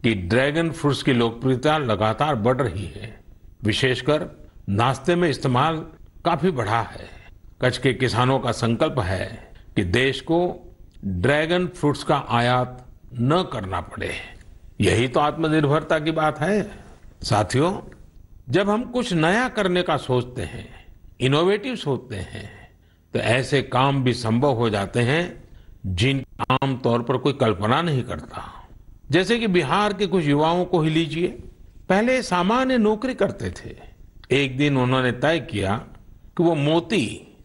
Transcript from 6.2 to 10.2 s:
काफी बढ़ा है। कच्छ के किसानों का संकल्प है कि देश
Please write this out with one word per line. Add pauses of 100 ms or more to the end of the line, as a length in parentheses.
काफी
बढ़ा
है। (540)
कच्छ
के
किसानों
का
संकल्प
है (240)
कि
देश